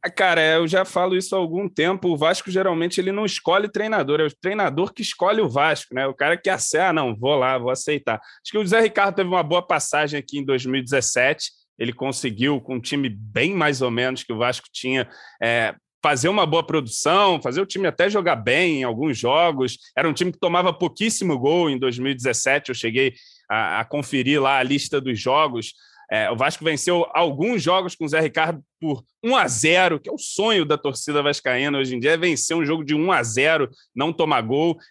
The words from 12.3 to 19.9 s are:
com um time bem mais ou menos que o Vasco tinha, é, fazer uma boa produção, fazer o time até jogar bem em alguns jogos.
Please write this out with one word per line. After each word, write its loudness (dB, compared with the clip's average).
com -10
um -6
time -4
bem -2
mais 0
ou 0
menos -2
que -8
o -4
Vasco -2
tinha, -4
é, 0
fazer 2
uma 2
boa 0
produção, 2
fazer -2
o -2
time -2
até 2
jogar 2
bem 2
em -2
alguns -2
jogos. 2